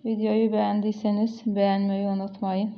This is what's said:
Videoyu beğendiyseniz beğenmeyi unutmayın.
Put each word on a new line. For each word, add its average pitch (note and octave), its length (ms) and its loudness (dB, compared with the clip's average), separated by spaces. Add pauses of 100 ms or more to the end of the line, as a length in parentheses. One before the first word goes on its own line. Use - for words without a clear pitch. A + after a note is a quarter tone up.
Videoyu A3 460 0
beğendiyseniz G#3 920 0
beğenmeyi G3 600 2
unutmayın. G3 720 -4